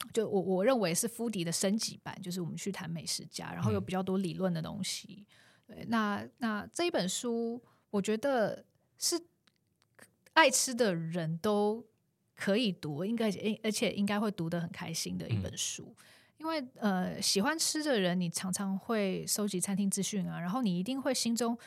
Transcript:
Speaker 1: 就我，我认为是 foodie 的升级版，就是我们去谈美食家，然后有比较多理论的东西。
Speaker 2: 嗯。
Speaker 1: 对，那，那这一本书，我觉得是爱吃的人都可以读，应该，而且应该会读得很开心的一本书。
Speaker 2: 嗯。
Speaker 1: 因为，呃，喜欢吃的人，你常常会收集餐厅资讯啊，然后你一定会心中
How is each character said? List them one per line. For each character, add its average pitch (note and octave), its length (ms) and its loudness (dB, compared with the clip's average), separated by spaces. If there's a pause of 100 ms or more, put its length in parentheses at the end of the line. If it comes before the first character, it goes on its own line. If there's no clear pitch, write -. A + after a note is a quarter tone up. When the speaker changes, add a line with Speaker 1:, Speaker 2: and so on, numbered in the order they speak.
(140)
Speaker 1:
就 G#3+ 140 2
我， G3 140 2
我 F#3 240 2
认 B3+ 140 6
为 F3+ 160 2
是 A#3 120 0
foodie G#3+ 360 -4
的 E3 80 -2
升 G3 260 2
级 - 240 -4
版， - 200 -10
就 F3+ 100 -6
是 F3+ 100 -4
我 E3 60 -2
们 D3+ 80 -6
去 E3+ 160 -4
谈 F3 180 -6
美 E3 160 -6
食 - 200 -4
家， - 280 -10
然 - 80 -6
后 A2+ 100 2
有 G2 80 0
比 A2 120 -6
较 F#3 100 0
多 F#3+ 160 0
理 F#3 160 -2
论 F3+ 180 0
的 E3 100 -2
东 E3 220 -6
西。 - 440 -8 (400)
Speaker 2:
嗯。 - 80 -20
Speaker 1:
对， - 140 -12
那， G#3+ 380 0 (100)
那 G#3+ 360 -4
这 E4+ 120 0
一 F4 60 0
本 A3 180 0
书， A#3 520 -2 (280)
我 G#3 120 2
觉 G#3+ 160 0
得 A#3+ 460 0 (340)
是 - 220 0 (1120)
爱 D#4+ 160 10
吃 - 240 2
的 A3+ 200 4
人 E3 460 -2
都 G#3 460 2 (500)
可 G3 220 2
以 A#3 140 2
读， D3+ 320 -4
应 A3 120 0
该， A3+ 140 2 (340)
而 A3 80 0
且 G#3+ 220 0
应 G3+ 120 2
该 G#3 140 2
会 G#3+ 120 2
读 E3 180 -4
得 E3+ 120 0
很 E3+ 80 -4
开 E3 240 -8
心 F3+ 240 -4
的 - 120 -6
一 A2+ 100 2
本 F#2 180 -6
书。 - 400 -6
Speaker 2:
嗯。 - 80 -20 (320)
Speaker 1:
因 D4+ 80 -10
为， D#4+ 180 -2 (120)
呃， F3+ 440 0
喜 G3 220 2
欢 D4 160 2
吃 - 240 0
的 C#4+ 180 4
人， F3+ 200 4
你 F3 100 0
常 F#3 240 -2
常 G3 240 -2
会 F#3+ 480 0
收 G#3 220 0
集 F#3+ 120 -2
餐 G3 160 0
厅 G3 140 2
资 F#3+ 140 0
讯 F3+ 260 -2
啊， E3 100 -6
然 E3+ 100 -4
后 B3 120 0
你 F#3 160 2
一 F3+ 60 0
定 C4 180 -2
会 C4+ 100 2
心 A#3 240 2
中 A#3 320 0